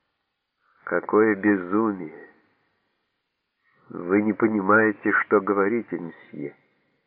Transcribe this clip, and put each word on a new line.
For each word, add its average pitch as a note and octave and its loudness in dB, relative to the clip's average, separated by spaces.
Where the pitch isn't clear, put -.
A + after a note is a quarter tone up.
Какое G#2 0
безумие! G2 -2
Вы F2+ 0
не G#2+ 0
понимаете, G#2+ 2
что - 2
говорите, G2+ -2
мсье. D2+ -14